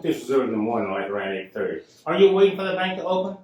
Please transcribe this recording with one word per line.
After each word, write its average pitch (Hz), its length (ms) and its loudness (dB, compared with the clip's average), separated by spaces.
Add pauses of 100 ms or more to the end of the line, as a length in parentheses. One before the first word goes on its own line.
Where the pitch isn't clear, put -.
This 170 200 -2
was - 100 -10
early 135 140 2
in 117 60 -4
the 113 60 -4
morning, 107 340 -2
like, 98 180 -4
around 98 260 -4
eight 92 180 -10
thirty. 98 280 -6 (240)
Are 165 140 -2
you 196 120 8
waiting 190 260 4
for 190 60 -6
the 190 100 -2
bank 185 240 -2
to 165 80 -8
open? 185 380 -2